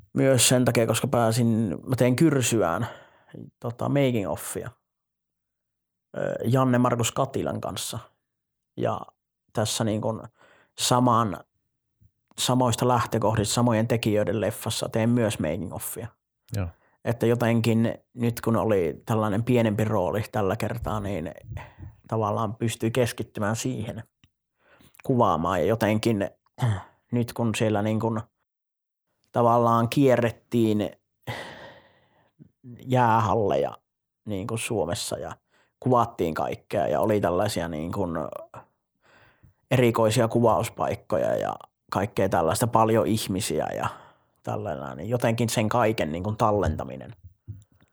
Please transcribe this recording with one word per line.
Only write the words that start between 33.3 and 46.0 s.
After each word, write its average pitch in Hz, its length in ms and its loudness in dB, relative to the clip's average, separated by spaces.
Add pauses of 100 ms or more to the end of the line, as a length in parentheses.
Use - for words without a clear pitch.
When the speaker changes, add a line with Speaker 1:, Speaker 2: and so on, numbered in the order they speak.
Speaker 1:
niin 98 220 -6
kuin 113 120 -6
Suomessa 87 580 -4
ja 78 140 -10 (480)
kuvattiin 113 540 0
kaikkea 76 540 -4
ja 67 120 2
oli 104 220 2
tällaisia 90 460 -2
niin 82 240 -8
kuin 92 200 -4 (1600)
erikoisia 117 560 4
kuvauspaikkoja 95 1080 0
ja 50 200 -4 (360)
kaikkea 98 380 0
tällaista, 87 380 2
paljon 113 400 4
ihmisiä 90 680 -2
ja 53 120 -4 (560)
tällainen, 80 540 -8
niin 85 120 -8
jotenkin 117 400 0
sen 107 200 0
kaiken 110 420 0